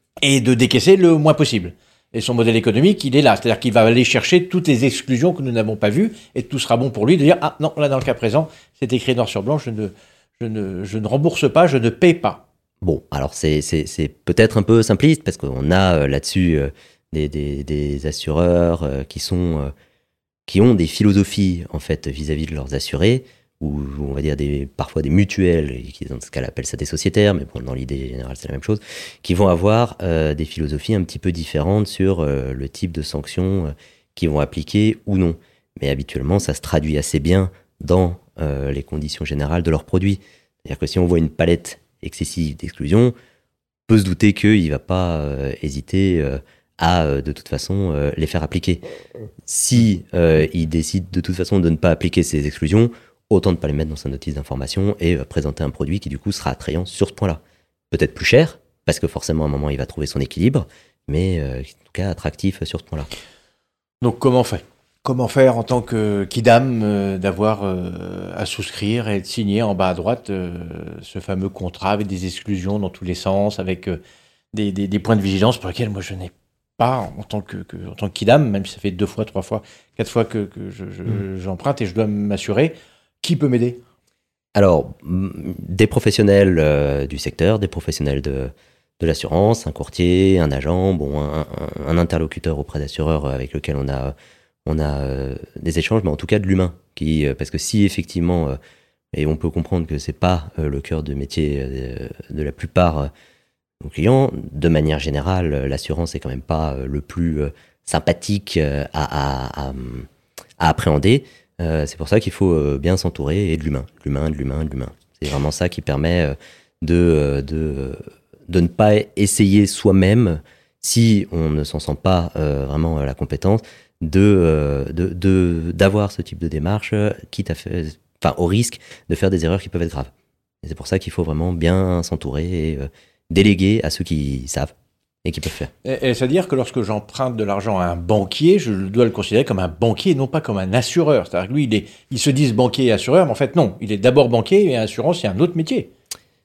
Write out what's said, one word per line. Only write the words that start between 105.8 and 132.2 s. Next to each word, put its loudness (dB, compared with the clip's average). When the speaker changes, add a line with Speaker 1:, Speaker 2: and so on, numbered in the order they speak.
Speaker 2:
est -8
quand -8
même -8
pas, -2
euh, -8
le -6
plus, -4
euh, -2
sympathique, -2
euh, 0
à, -4
à, -8
à, -8
à 2
appréhender. 2
Euh, -2
c'est -12
pour -8
ça 4
qu'il -4
faut, 2
euh, 0
bien 2
s'entourer -2
et 0
de -6
l'humain, -4
de -10
l'humain, -2
de -4
l'humain, -4
de -6
l'humain. -8
C'est -6
vraiment -2
ça -2
qui -10
permet, 0
euh, -2
de, 2
euh, 4
de, -6
euh, -4
de 2
ne 4
pas 4
essayer 4
soi-même 4
si 4
on 0
ne 0
s'en -6
sent -4
pas, 2
euh, 0
vraiment, 0
euh, -2
la -4
compétence, 0
de, 2
euh, 4
de, -4
de, 0
d'avoir 2
ce -6
type -14
de -2
démarche, -2
euh, 0
quitte -6
à -4
faire, -6
enfin, 0
au 2
risque 0
de -2
faire 2
des 2
erreurs 0
qui -16
peuvent -4
être -4
graves. -8
Et -12
c'est -10
pour -14
ça 0
qu'il -10
faut -2
vraiment -2
bien 2
s'entourer -4